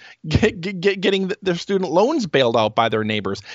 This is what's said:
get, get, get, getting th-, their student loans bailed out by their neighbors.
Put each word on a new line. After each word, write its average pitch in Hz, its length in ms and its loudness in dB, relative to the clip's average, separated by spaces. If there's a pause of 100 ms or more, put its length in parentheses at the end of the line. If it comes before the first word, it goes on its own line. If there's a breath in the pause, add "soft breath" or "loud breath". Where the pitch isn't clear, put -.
(280 loud breath)
get, 170 340 0
get, 185 200 -8
get, 196 200 0
getting 190 280 0
th-, - 120 -6
their 185 140 -2
student 185 340 -2
loans 220 380 2
bailed 123 300 2
out 107 180 0
by 113 140 2
their 110 140 0
neighbors. 104 380 -4 (140)